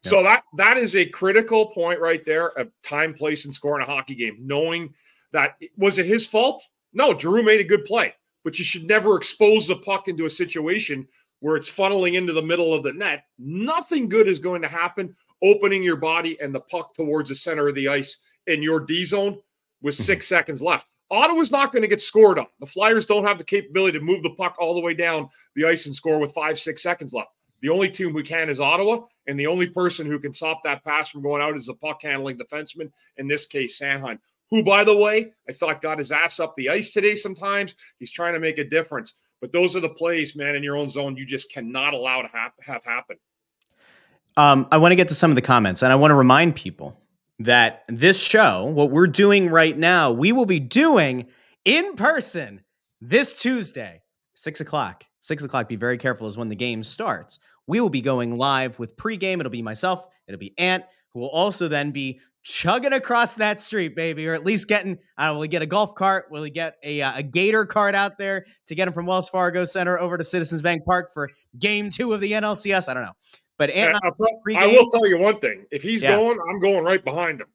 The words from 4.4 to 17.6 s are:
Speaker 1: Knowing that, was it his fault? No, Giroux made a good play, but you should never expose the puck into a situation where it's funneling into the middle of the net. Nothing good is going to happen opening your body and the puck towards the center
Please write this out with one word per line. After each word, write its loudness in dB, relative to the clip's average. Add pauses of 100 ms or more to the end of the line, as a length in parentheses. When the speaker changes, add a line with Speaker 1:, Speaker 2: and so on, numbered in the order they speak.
Speaker 1:
Knowing -4 (380)
that, -2 (180)
was 0
it 0
his 0
fault? 0 (320)
No, 2
Giroux 0
made 4
a 0
good 2
play, -2 (300)
but -6
you -4
should -6
never 4
expose 4
the 0
puck -4
into -4
a -2
situation -4 (320)
where -2
it's -6
funneling 0
into -2
the -2
middle 0
of -2
the -2
net. -6 (160)
Nothing -4
good 6
is 0
going -6
to -6
happen -6 (260)
opening 4
your 0
body -4
and -8
the -6
puck -10
towards -4
the -6
center -2